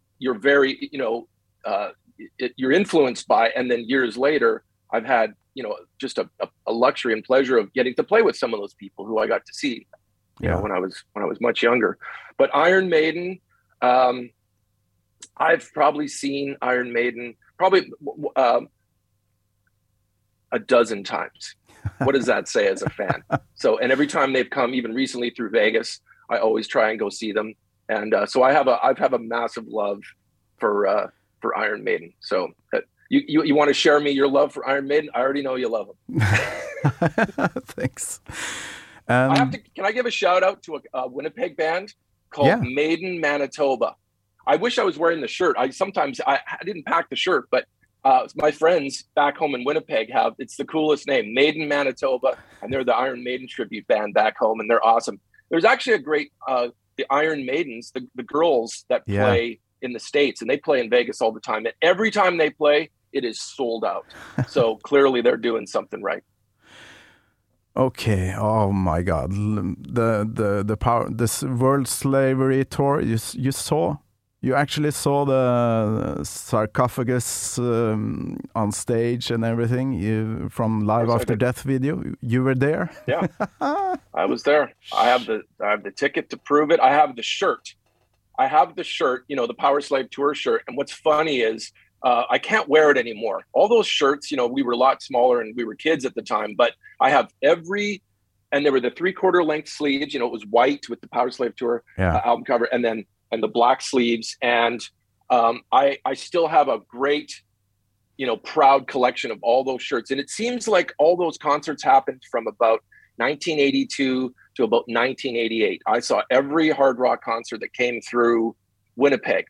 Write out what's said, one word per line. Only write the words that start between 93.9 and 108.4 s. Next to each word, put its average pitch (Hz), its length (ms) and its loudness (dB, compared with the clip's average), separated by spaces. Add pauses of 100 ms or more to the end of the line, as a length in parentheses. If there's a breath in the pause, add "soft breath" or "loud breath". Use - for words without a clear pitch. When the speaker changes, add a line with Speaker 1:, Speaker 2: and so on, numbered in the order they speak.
Speaker 1:
you 147 60 -4
know, 127 100 2
we 131 160 0
were 120 120 -2
a 120 40 0
lot 131 240 4
smaller 123 380 2
and 110 160 -8
we 120 80 -4
were 110 120 -6
kids 151 280 0
at 127 120 -6
the 110 60 -6
time, 107 360 -4
but 143 160 4 (260 loud breath)
I 131 120 4
have 123 200 2 (100)
every, 180 600 0 (500)
and 143 140 0
there 139 80 4
were 131 80 2
the 120 100 -2
three-quarter 180 500 0
length 156 280 -2
sleeves, 143 440 -4
you 135 60 -4
know, 120 60 0
it 113 80 -4
was 107 140 -10
white 127 420 2
with 117 100 -8
the - 80 -20
Power 123 240 -2
Slave 120 240 -4
Tour, 117 280 -2 (140 soft breath)
Speaker 2:
Yeah. 92 200 2
Speaker 1:
uh, 107 80 0
album 120 180 2
cover, 120 220 0
and 123 180 0
then, 113 220 -2 (260)
and 113 100 -4
the 110 60 0
black 120 340 2
sleeves. 117 600 0
And, 120 400 2 (480)
um, 120 320 2 (100)
I, 135 340 4
I 135 80 -4
still 165 340 -2
have 151 200 4
a 113 200 0
great, 143 540 -4 (760)
you 131 100 -6
know, 110 100 0
proud 139 500 4